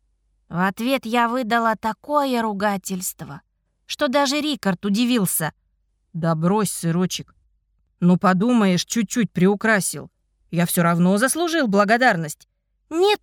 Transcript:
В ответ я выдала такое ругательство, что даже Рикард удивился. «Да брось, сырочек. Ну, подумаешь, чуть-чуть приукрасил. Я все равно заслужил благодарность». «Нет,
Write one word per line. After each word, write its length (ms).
В 180
ответ 380
я 220
выдала 480
такое 680
ругательство, 1000
что 220
даже 340
Рикард 440
удивился. 680
«Да 220
брось, 340
сырочек. 640
Ну, 180
подумаешь, 680
чуть-чуть 460
приукрасил. 800
Я 160
все 160
равно 340
заслужил 500
благодарность». 800
«Нет, 320